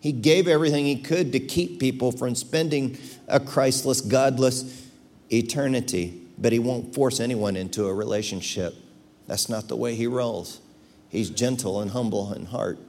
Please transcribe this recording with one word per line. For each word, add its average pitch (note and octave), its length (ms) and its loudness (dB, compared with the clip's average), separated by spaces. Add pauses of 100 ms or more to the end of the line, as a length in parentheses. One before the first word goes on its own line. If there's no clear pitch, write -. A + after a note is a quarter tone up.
He D3+ 100 -2
gave D#3 380 6
everything D3+ 360 4
he C#3 160 0
could D3+ 320 0
to C3 80 2
keep F3 380 -2
people B2+ 320 0
from B2 240 -2
spending D3 640 -2 (300)
a - 100 6
Christless, C3+ 600 2
godless C3 880 2 (440)
eternity, A2+ 880 0 (160)
but A2 160 4
he A#2 60 4
won't A#2+ 360 -2
force C3+ 260 2
anyone G#2+ 360 0
into F#2+ 300 -2
a F#2+ 80 0
relationship. G2+ 800 -4 (540)
That's - 200 -4
not A2 200 -6
the A#2 80 -4
way A#2+ 180 -2
he A#2 140 -2
rolls. A#2 520 -4 (480)
He's G#2 220 -2
gentle A2 500 0
and G2+ 120 -4
humble G#2 400 -2
in - 140 -8
heart F#2+ 320 -4 (100)